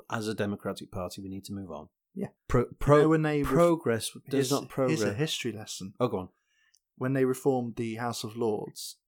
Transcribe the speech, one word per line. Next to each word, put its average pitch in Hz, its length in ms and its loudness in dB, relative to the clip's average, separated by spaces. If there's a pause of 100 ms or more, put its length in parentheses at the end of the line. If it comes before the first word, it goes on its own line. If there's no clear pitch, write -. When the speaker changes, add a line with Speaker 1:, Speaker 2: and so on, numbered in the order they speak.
(100)
Speaker 1:
as 113 180 -4
a 110 60 -2
democratic 101 560 -4
party, 92 300 -8
we 95 80 -12
need 95 180 -10
to 104 60 -12
move 98 180 -10
on. 76 180 -12 (260)
Speaker 2:
Yeah. - 140 -6 (180)
Speaker 1:
Pro-, 123 140 4
Speaker 2:
You - 180 -4
Speaker 1:
pro-, 147 240 6
Speaker 2:
know, 156 60 6
when 156 140 4
they 151 200 0
ref- 135 100 0
Speaker 1:
progress 160 600 2
does - 180 -18
Speaker 2:
here's, 135 220 2
Speaker 1:
not 131 160 0
progress. 131 320 0
Speaker 2:
here's 104 100 2
a 107 60 -4
history 143 360 -2
lesson. 101 460 -12
Speaker 1:
Oh, 131 100 2
go 104 100 -2
on. 90 100 -6 (680)
Speaker 2:
When 127 180 -2
they 131 100 4
reformed 127 520 0
the 113 200 -4
House 117 260 -4
of 110 140 -10
Lords - 720 -4